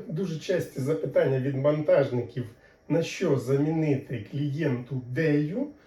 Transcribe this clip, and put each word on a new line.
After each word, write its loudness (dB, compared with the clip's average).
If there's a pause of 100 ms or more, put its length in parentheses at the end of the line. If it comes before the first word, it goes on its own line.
Дуже -4
часті -2
запитання 2
від -2
монтажників, 2 (440)
на 2
що 0
замінити 0
клієнту -2 (100)
дею, 0 (200)